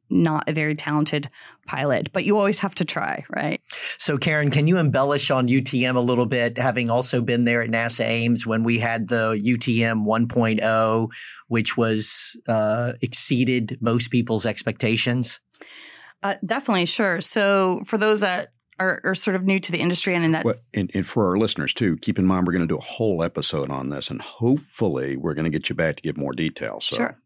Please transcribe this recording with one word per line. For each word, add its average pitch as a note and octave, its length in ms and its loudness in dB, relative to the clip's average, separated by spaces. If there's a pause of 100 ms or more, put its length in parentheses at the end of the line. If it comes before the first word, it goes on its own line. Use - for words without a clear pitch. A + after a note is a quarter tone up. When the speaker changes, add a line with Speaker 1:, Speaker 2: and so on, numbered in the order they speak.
(120)
Speaker 1:
not E3+ 360 2
a D#3 60 -2
very D3+ 220 0
talented D3+ 520 0 (380)
pilot, C3+ 480 -2
but F#3 100 -2
you G#3 140 2
always G3+ 220 2
have F#3+ 160 -4
to E3+ 100 -2
try, F#2+ 400 -4 (100)
right? D3 240 -4 (380)
Speaker 2:
So C#3+ 220 0
Karen, D3+ 320 0
can D3 160 2
you F3+ 100 4
embellish C#3+ 540 2
on C3 160 2
U C3 140 4
T B2+ 260 0
M B2+ 100 0
a B2 40 4
little B2 260 2
bit, A#2+ 320 -2
having A#2+ 320 0
also B2 280 2
been A#2+ 260 2
there A#2+ 180 2
at A2 80 -4
nasa A2+ 340 0
Ames A#2 400 0
when A2+ 180 0
we A#2 140 2
had A2+ 320 -2
the A2+ 220 2 (100)
U A#2+ 160 2
T A#2 260 0
M A2 220 0
one A2+ 220 2
point A2 340 2
oh, A2 480 2 (380)
which A#2 280 0
was, A2+ 720 0
uh, A2+ 540 0
exceeded B2 800 0
most A#2 300 0
people's A#2 340 0
expectations? A#2 920 -2 (800)
Speaker 1:
Uh, G3 140 -2 (100)
definitely, F#3+ 400 0
sure. F3+ 360 0
So G3 640 2
for A3+ 100 -2
those G#3+ 240 2
that F#3 320 -2 (280)
are, F#3+ 220 0
are F#3+ 100 0
sort F#3 220 0
of F#3 80 -2
new F#3+ 160 2
to F3+ 140 -4
the E3+ 60 -2
industry F3 360 0
and E3+ 80 2
in D#3+ 80 4
that D#3+ 140 0
Speaker 3:
Well, A2 100 2 (180)
and, G2 200 0
and F#2+ 120 0
for G#2+ 220 2
our F2+ 100 2
listeners G#2 360 0
too, F2 240 2
keep - 200 -2
in F#2 80 4
mind F#2 220 2
we're F2 60 0
gonna E2+ 120 2
do D#2+ 120 -2
a - 40 -8
whole G2+ 400 -2
episode D2 480 -2
on C2+ 200 -6
this, C#2+ 200 -8
and C#2 120 -8
hopefully F#2 960 -2
we're D2+ 160 -4
gonna D#2 160 -2
get D2 180 -4
you C#2 80 -4
back D#2+ 220 0
to - 40 -18
give D#2 140 -6
more C2+ 160 -4
details. A1+ 540 -6
So. - 100 -4
Speaker 1:
Sure, - 300 -4